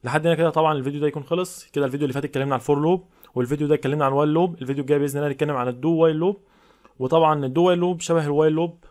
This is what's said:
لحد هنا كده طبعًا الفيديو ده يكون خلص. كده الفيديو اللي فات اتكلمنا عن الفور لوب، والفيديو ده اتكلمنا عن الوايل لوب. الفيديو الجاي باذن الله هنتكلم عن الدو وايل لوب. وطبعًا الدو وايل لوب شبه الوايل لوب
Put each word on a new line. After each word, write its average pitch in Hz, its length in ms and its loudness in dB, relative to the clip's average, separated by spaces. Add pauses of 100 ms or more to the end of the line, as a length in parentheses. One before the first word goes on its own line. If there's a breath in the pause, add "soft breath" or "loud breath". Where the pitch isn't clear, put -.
لحد 156 240 -2
هنا 170 80 4
كده 165 140 2
طبعًا 156 240 2
الفيديو 143 280 -4
ده 151 60 0
يكون 143 160 -6
خلص. 175 420 -6
كده 143 200 -2
الفيديو 143 200 -2
اللي 127 80 -4
فات 143 120 -4
اتكلمنا 139 280 -2
عن 123 60 -2
الفور 143 200 0
لوب، 175 260 0 (300 soft breath)
والفيديو 143 320 -2
ده 151 80 4
اتكلمنا 147 300 -2
عن 135 60 2
الوايل 147 180 2
لوب. 170 320 0
الفيديو 135 200 -6
الجاي 143 180 0
باذن 143 180 -2
الله 147 140 -2
هنتكلم 147 240 -4
عن 123 120 -2
الدو 131 300 -2
وايل 160 180 4
لوب. 190 260 -2 (580 soft breath)
وطبعًا 151 460 2
الدو 160 220 2
وايل 180 120 2
لوب 175 220 -2
شبه 165 240 0
الوايل 156 280 2
لوب 170 380 -4